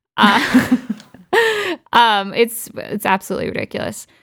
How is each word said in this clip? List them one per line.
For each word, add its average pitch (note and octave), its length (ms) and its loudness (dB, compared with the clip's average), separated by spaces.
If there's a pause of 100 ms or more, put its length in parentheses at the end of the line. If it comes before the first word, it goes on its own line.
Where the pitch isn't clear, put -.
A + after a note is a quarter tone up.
(160)
Uh, A3+ 600 4 (560)
<laughs> G#4 600 0
um, G#3 420 2
it's, A#3 400 0
it's - 320 -8
absolutely G3 420 -2
ridiculous. - 580 -8 (160)